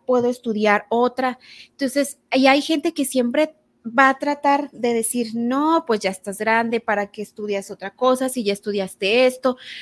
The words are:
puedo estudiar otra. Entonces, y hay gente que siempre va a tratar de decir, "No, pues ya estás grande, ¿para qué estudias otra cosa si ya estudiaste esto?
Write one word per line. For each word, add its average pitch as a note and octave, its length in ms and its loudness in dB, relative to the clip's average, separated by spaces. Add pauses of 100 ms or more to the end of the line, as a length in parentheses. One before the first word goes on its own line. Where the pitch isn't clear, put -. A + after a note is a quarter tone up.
puedo B3 240 2
estudiar G#3+ 600 0
otra. B3 500 0 (300)
Entonces, C#4 480 -4 (160)
y C4+ 140 4
hay C#4 140 6
gente D#4+ 320 -2
que C#4+ 120 -2
siempre C4 500 0 (300)
va B3 240 4
a C4+ 80 0
tratar C#4+ 540 0
de A#3+ 220 -2
decir, A3+ 420 -2
"No, C#4+ 500 0
pues G#3+ 140 0
ya G3 100 -2
estás G3 300 -8
grande, A3+ 400 0
¿para G3+ 320 -2
qué G#3+ 100 -12
estudias G3+ 480 -6
otra G3 220 -12
cosa B3+ 380 0
si B3+ 140 -4
ya G3+ 100 0
estudiaste G3+ 720 0
esto? B3+ 300 0 (240)